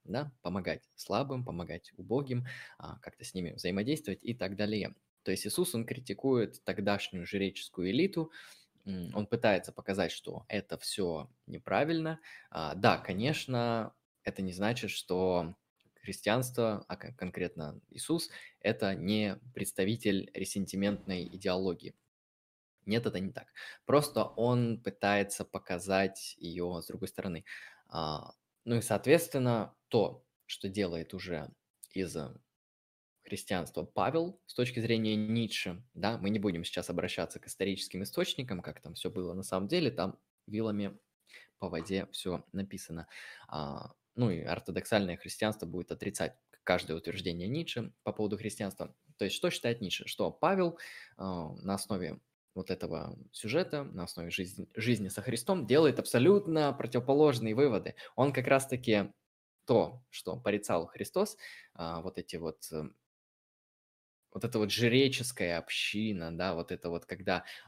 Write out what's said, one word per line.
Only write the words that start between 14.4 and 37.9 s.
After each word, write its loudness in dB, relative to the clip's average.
не -2
значит, 0
что 2
христианство, 0
а -6
кон-, -12
конкретно -6
Иисус, -4
это 2
не 0
представитель 0
ресентиментной -2
идеологии. -2
Нет, 2
это -2
не -4
так. -14
Просто 4
он 2
пытается 2
показать 0
её -4
с -10
другой -6
стороны. -6
А, -4
ну 2
и, 2
соответственно, 4
то, 2
что -8
делает -2
уже -6
из -2
христианства -4
Павел 0
с -16
точки 0
зрения 2
Ницше, 0
да, 0
мы 0
не 4
будем 0
сейчас -4
обращаться -2
к -20
историческим -4